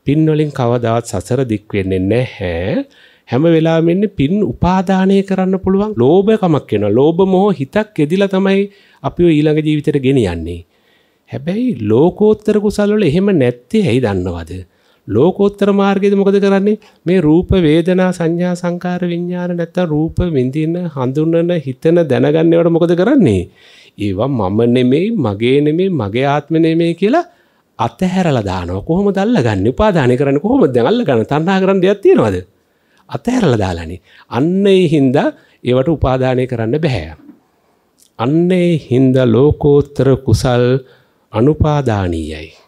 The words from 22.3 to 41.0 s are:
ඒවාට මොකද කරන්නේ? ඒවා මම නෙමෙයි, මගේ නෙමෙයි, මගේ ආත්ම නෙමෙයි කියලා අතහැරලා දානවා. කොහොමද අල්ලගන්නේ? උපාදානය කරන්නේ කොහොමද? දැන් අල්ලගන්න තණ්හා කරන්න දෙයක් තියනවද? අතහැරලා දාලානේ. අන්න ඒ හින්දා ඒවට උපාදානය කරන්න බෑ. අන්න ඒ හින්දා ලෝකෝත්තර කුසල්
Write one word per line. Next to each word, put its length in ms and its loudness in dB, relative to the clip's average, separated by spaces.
ඒවාට 220 2
මොකද 200 2
කරන්නේ? 480 2
ඒවා 300 -2
මම 320 0
නෙමෙයි, 460 2
මගේ 440 0
නෙමෙයි, 300 0
මගේ 360 -2
ආත්ම 320 -2
නෙමෙයි 360 0
කියලා 360 -2
අතහැරලා 680 -2
දානවා. 380 -6
කොහොමද 340 -2
අල්ලගන්නේ? 560 0
උපාදානය 440 2
කරන්නේ 240 0
කොහොමද? 320 2
දැන් 140 2
අල්ලගන්න 400 0
තණ්හා 340 0
කරන්න 220 0
දෙයක් 200 0
තියනවද? 340 4
අතහැරලා 520 0
දාලානේ. 400 -6
අන්න 400 0
ඒ 220 4
හින්දා 400 2
ඒවට 240 0
උපාදානය 580 0
කරන්න 340 -4
බෑ. 360 -4
අන්න 340 0
ඒ 240 2
හින්දා 520 2
ලෝකෝත්තර 880 2
කුසල් 480 0